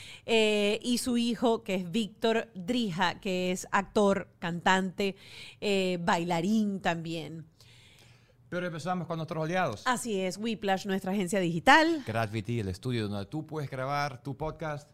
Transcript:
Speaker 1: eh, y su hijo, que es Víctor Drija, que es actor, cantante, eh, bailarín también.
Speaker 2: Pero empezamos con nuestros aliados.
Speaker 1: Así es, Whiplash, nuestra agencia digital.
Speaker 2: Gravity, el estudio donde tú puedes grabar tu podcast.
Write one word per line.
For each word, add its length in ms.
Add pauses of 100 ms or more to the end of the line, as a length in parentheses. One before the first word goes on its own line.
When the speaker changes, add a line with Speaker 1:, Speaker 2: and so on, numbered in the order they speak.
(260)
Speaker 1:
eh, 560
y 160
su 180
hijo, 480
que 100
es 160
Víctor 640
Drija, 640
que 320
es 220
actor, 560 (100)
cantante, 760 (460)
eh, 400
bailarín 800
también. 680 (1040)
Speaker 2:
Pero 160
empezamos 420
con 100
nuestros 260
aliados. 400
Speaker 1:
Así 360
es, 180
Whiplash, 480
nuestra 260
agencia 280
digital. 680
Speaker 2:
Gravity, 540
el 80
estudio 400
donde 180
tú 200
puedes 220
grabar 540
tu 160
podcast. 560